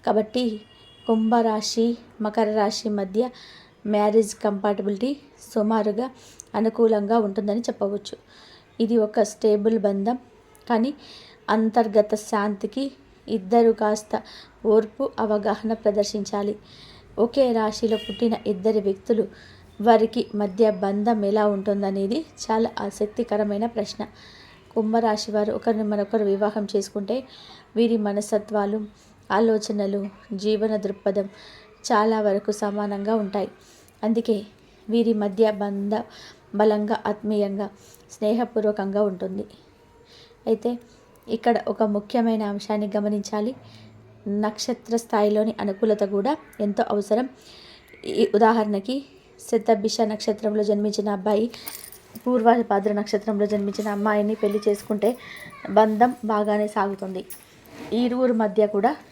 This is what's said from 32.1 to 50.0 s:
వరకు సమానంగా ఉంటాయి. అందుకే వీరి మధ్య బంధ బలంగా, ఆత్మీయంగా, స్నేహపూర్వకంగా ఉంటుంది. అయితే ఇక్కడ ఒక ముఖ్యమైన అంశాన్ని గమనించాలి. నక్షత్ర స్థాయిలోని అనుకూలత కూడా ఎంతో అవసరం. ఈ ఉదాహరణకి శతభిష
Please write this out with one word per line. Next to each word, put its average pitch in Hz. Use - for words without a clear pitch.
వరకు 208
సమానంగా 208
ఉంటాయి. 202
అందుకే 220
వీరి 226
మధ్య 208
బంధ 202
బలంగా, 214
ఆత్మీయంగా, 208
స్నేహపూర్వకంగా 214
ఉంటుంది. 190
అయితే 226
ఇక్కడ 233
ఒక 220
ముఖ్యమైన 214
అంశాన్ని 208
గమనించాలి. 208
నక్షత్ర 214
స్థాయిలోని 214
అనుకూలత 208
కూడా 202
ఎంతో 208
అవసరం. 214
ఈ -
ఉదాహరణకి 220
శతభిష 214